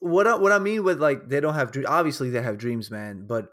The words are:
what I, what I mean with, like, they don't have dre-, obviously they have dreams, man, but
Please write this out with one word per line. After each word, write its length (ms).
what 260
I, 100
what 160
I 60
mean 260
with, 160
like, 300
they 100
don't 140
have 180
dre-, 140
obviously 420
they 140
have 160
dreams, 320
man, 360
but 260